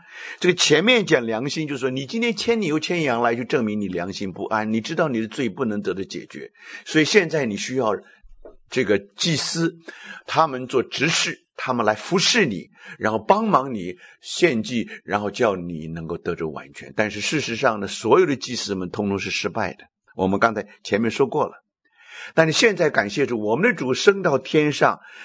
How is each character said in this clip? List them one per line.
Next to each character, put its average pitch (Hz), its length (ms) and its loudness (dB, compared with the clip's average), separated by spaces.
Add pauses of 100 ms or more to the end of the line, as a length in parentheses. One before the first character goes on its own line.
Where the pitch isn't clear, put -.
(400)
这 180 100 2
个 180 60 4
前 156 280 4
面 226 220 4
讲 143 220 2
良 113 200 -2
心， 156 200 -4
就 143 80 -6
是 127 40 -8
说 127 120 -2
你 135 160 -6
今 226 120 -6
天 233 160 0
牵 233 240 0
牛 156 200 0
牵 170 240 -2
羊 120 180 0
来， 120 140 2
就 123 80 -4
证 127 200 0
明 107 160 0
你 101 80 -2
良 90 240 -4
心 95 220 -6
不 98 120 -6
安， 107 280 -2
你 113 80 0
知 160 140 -6
道 160 140 2
你 113 120 -2
的 113 60 -4
罪 127 200 -4
不 127 180 -6
能 104 180 -2
得 95 100 -2
到 95 80 -6
解 - 240 -10
决， - 260 -16 (340)
所 - 140 2
以 151 60 6
现 175 240 4
在 147 160 0
你 104 100 -2
需 127 200 -6
要 110 200 2 (760)
这 131 120 0
个 101 140 4
祭 - 380 -4
司， 165 420 -2 (480)
他 160 220 4
们 131 180 -6
做 120 160 2
执 - 260 -2
事， - 380 -2 (100)
他 - 180 -2
们 117 120 0
来 107 80 4
服 - 240 -2
侍 196 300 4
你， 92 220 -6 (280)
然 107 140 0
后 110 80 0
帮 214 280 4
忙 135 260 2
你 90 220 -6 (260)
献 127 420 0
祭， 113 260 -4 (140)
然 101 180 -2
后 101 80 -4
叫 107 260 2
你 87 320 -8
能 82 200 -10
够 82 100 -6
得 87 180 -6
着 80 140 -4
完 71 240 -12
全。 67 220 -18
但 107 160 0
是 104 100 -8
事 143 200 -2
实 117 140 -6
上 110 240 2
呢， 101 80 -4
所 - 320 4
有 185 60 6
的 143 100 0
祭 120 200 -8
司 101 180 -6
们 92 160 -4
通 104 180 -4
通 98 120 0
是 95 100 -6
失 - 200 -4
败 92 240 -4
的， - 120 -20 (300)
我 95 120 2
们 98 120 2
刚 113 140 4
才 101 140 -6 (160)
前 101 160 0
面 113 120 0
说 135 160 2
过 139 180 0
了。 - 180 -10 (720)
但 160 100 6
是 160 60 2
现 214 240 4
在 160 140 2
感 104 200 0
谢 107 160 0
主， 120 160 -2
我 107 140 0
们 180 120 2
的 214 80 2
主 131 180 -2
升 196 280 4
到 151 160 4
天 151 360 2
上， 123 260 2 (260)